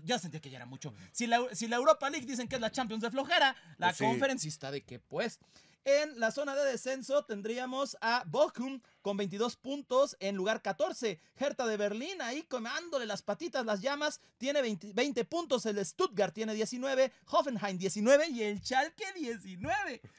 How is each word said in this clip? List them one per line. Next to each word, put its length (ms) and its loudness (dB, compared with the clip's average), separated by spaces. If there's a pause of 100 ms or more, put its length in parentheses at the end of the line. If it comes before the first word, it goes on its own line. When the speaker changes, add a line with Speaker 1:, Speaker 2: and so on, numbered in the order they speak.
Speaker 1:
ya 140 0
sentía 240 -8
que 80 -14
ya 80 -14
era 80 -14
mucho. 260 -12 (180)
Si 160 -2
la, 140 4 (140)
si 140 -2
la 80 2
Europa 340 6
League 160 -2
dicen 220 0
que 80 -4
es 40 -2
la 100 -2
Champions 320 -4
de 80 0
flojera, 460 4 (220)
la 100 2
Speaker 2:
Pues 80 0
sí. 80 0
Speaker 1:
Conference 420 2
está 240 -8
de 140 -6
qué, 160 -16
pues. 400 -4 (440)
En 360 2
la 100 4
zona 240 -2
de 100 2
descenso 600 0
tendríamos 760 -4
a 280 2
Bochum 520 0 (200)
con 160 -2
veintidós 400 -2
puntos 640 0
en 160 -2
lugar 260 0
catorce. 560 -2 (160)
Hertha 320 -2
de 100 0
Berlín 460 -2
ahí 220 -6
comándole 600 -4
las 180 -4
patitas, 440 -4
las 160 0
llamas, 380 -2 (180)
tiene 240 0
veinte, 300 -4
veinte 320 0
puntos. 420 -2
El 180 0
Stuttgart 480 0
tiene 220 -4
diecinueve, 560 0 (180)
Hoffenheim 500 0
diecinueve 520 6
y 140 -2
el 180 -2
Schalke 540 0
diecinueve. 840 -4 (180)